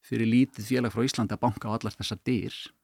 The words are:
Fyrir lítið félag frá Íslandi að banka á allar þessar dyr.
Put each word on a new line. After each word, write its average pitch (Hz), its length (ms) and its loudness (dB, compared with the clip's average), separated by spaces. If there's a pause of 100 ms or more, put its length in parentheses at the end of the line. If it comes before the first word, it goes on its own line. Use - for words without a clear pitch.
Fyrir 113 320 -2
lítið 123 320 4
félag 120 300 0
frá 117 100 2
Íslandi 110 320 0
að - 60 -6
banka 117 260 0
á 107 80 -2
allar 110 160 -4
þessar - 320 -8
dyr. 107 300 -2 (300)